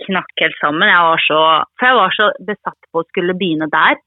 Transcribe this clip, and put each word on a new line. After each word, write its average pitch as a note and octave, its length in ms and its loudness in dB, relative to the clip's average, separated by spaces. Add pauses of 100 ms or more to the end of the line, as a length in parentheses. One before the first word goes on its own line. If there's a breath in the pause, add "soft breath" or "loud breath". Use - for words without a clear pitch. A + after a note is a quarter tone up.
knakk F#3 340 -6
helt D#3+ 240 -4
sammen. D#3+ 300 0
Jeg F3 180 4
var E3 160 2
så, D3+ 160 0 (320)
for - 180 0
jeg C4 80 4
var F#3 160 2
så G#3+ 140 0 (140)
besatt F#3+ 440 -10
på - 160 -6
å E3 80 -6
skulle F3+ 300 -4
begynne D#3+ 320 -2
der. F3 360 2